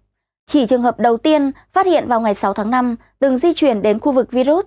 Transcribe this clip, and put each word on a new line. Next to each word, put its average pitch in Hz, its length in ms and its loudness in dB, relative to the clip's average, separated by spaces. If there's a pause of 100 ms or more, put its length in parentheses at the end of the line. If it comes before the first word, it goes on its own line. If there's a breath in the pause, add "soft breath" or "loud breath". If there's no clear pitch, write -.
(460)
Chỉ 277 200 0
trường 247 160 2
hợp 240 180 0
đầu 233 160 2
tiên 294 340 0 (220 soft breath)
phát 381 140 2
hiện 320 220 0
vào 233 120 0
ngày 220 140 0
sáu 196 200 -4
tháng 214 160 -4
năm 247 260 -2 (220 soft breath)
từng 262 200 0
di 339 140 0
chuyển 247 300 0
đến 214 180 0
khu 294 120 0
vực 254 180 0
virus 277 360 0